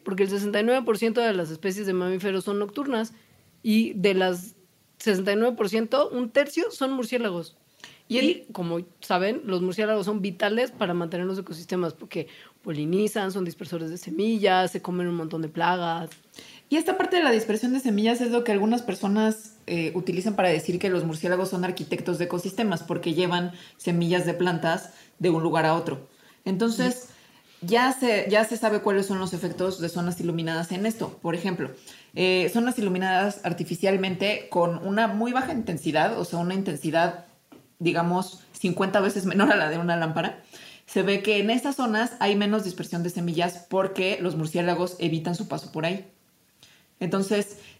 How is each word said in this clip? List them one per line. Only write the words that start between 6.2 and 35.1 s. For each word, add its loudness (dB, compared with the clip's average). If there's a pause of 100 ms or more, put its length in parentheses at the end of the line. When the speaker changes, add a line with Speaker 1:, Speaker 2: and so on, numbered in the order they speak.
Speaker 1:
tercio 2
son -2
murciélagos. -4 (520)
Speaker 2:
Y -2
Speaker 1:
Y, 2
Speaker 2:
el 2
Speaker 1:
como -4 (220)
saben, 0
los 0
murciélagos 0
son -2
vitales 0
para -2
mantener -4
los -4
ecosistemas -4
porque -10 (340)
polinizan, -2
son -4
dispersores -8
de -10
semillas, 2
se -6
comen -2
un 0
montón -4
de -4
plagas. 0 (580)
Speaker 2:
Y 2
esta 2
parte 0
de 4
la 6
dispersión 0
de 0
semillas 2
es 0
lo 2
que 2
algunas 2
personas, 0 (100)
eh, -2
utilizan -2
para 4
decir 0
que 0
los 2
murciélagos -2
son -2
arquitectos -4
de 0
ecosistemas -2
porque -2
llevan 2 (260)
semillas 2
de 0
plantas 0 (280)
de 2
un 2
lugar 2
a 4
otro. -4 (360)
Entonces, 0 (520)
Speaker 1:
Ujú. -8
Speaker 2:
ya 4
se, 2
ya 6
se -2
sabe 2
cuáles 2
son -2
los -4
efectos -2
de -2
zonas -2
iluminadas -2
en -2
esto. -4
Por 0
ejemplo, -2 (440)
eh, 2
zonas 2
iluminadas 0
artificialmente 0
con 2
una 2
muy 0